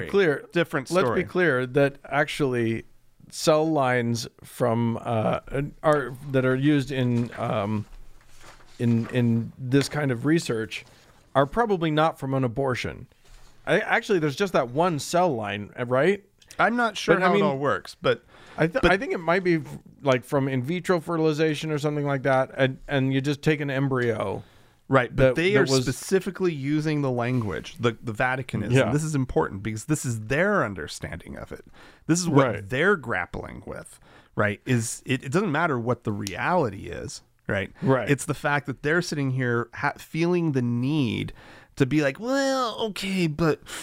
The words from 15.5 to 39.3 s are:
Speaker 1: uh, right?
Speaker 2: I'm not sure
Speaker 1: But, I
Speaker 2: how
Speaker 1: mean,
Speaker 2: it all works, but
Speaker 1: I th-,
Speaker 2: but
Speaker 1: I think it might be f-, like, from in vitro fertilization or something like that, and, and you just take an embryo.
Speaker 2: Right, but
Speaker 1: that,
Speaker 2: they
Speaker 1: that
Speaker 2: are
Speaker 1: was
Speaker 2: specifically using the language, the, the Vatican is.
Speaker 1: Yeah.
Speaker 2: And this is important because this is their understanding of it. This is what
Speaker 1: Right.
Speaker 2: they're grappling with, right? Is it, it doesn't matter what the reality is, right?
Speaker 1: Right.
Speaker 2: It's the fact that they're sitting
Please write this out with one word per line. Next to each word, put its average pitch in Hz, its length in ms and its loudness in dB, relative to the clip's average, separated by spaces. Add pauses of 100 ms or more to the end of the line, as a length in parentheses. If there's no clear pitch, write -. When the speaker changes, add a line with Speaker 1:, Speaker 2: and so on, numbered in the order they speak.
Speaker 1:
uh, 123 80 -2
right? 151 360 2 (360)
Speaker 2:
I'm 202 180 2
not 226 200 0
sure - 200 4
Speaker 1:
But, 185 80 0
I - 20 6
Speaker 2:
how 180 80 6
Speaker 1:
mean, 202 80 4
Speaker 2:
it 156 40 4
all 139 120 0
works, 131 420 -2
but 131 220 2 (340)
Speaker 1:
I 156 120 2
th-, - 120 -2
Speaker 2:
but 175 120 6
Speaker 1:
I 190 40 4
think 190 160 -4
it 208 60 -2
might 170 260 0
be 175 120 4
f-, 143 220 -6 (240)
like, 127 220 2
from 135 240 0
in 131 140 -2
vitro 170 380 -2
fertilization 160 680 0
or 151 80 -2
something 147 280 -2
like 139 160 -2
that, 131 340 2
and, 131 300 2
and 135 260 0
you 135 80 2
just 139 220 -2
take 156 180 2
an 143 100 -4
embryo. 120 720 0 (460)
Speaker 2:
Right, 127 260 2
but 131 200 4
Speaker 1:
that, - 0 -
Speaker 2:
they 175 200 2
Speaker 1:
that - 40 8
Speaker 2:
are - 40 6
Speaker 1:
was 131 200 4
Speaker 2:
specifically 175 720 0
using 147 480 0
the 135 80 0
language, 117 680 -2
the, 117 200 2
the 120 120 -8
Vatican 127 500 -2
is. 90 100 -2
Speaker 1:
Yeah. 131 120 6
Speaker 2:
And - 100 0
this 151 80 0
is 156 140 -4
important 127 480 -2
because 107 220 -8
this 151 200 -2
is 113 220 -4
their 170 360 0
understanding 82 720 -8
of - 140 -14
it. - 140 -14 (420)
This 165 140 2
is 175 80 -2
what 139 180 6
Speaker 1:
Right. 101 220 -4
Speaker 2:
they're 160 260 2
grappling 113 720 -8
with, - 320 -14 (380)
right? 104 280 0
Is 117 400 0
it, 135 200 -2
it 131 80 -8
doesn't 185 180 2
matter 151 260 0
what 120 280 -4
the 113 80 -2
reality 104 760 -2
is, - 360 -10 (260)
right? 101 240 -2 (100)
Speaker 1:
Right. 123 260 2
Speaker 2:
It's 139 180 0
the 147 80 -4
fact 143 320 -2
that - 180 -8
they're 165 180 2
sitting 139 300 -2